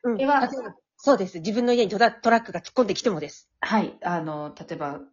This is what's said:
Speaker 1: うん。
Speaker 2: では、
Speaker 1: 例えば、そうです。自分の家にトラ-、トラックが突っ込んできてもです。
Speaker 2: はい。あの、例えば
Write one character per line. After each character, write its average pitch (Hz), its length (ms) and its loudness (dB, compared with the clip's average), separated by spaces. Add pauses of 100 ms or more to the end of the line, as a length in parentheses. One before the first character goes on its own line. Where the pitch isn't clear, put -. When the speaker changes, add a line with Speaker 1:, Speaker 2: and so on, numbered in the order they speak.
Speaker 1:
う 240 60 0
ん。 226 80 0
Speaker 2:
で 269 80 0
は、 285 140 4
Speaker 1:
例 247 60 0
え 262 160 -8
ば、 208 120 -12 (240)
そ 277 160 6
う - 40 4
で 190 80 -2
す。 180 120 -12
自 165 140 -4
分 240 140 0
の 247 60 4
家 240 120 4
に 180 60 -2
ト 202 80 -6
ラ-、 226 140 4
ト - 180 -2
ラ 226 80 6
ッ - 40 2
ク 202 100 -14
が 175 80 -6
突 - 100 -18
っ - 40 -20
込 254 100 4
ん - 20 0
で 196 80 0
き - 80 -6
て 247 80 2
も 160 100 -4
で 151 100 -8
す。 - 180 -20 (120)
Speaker 2:
は 214 200 2
い。 - 220 -4
あ 175 180 -2
の、 151 380 -8
例 156 160 -16
え - 20 -10
ば 147 240 -8 (120)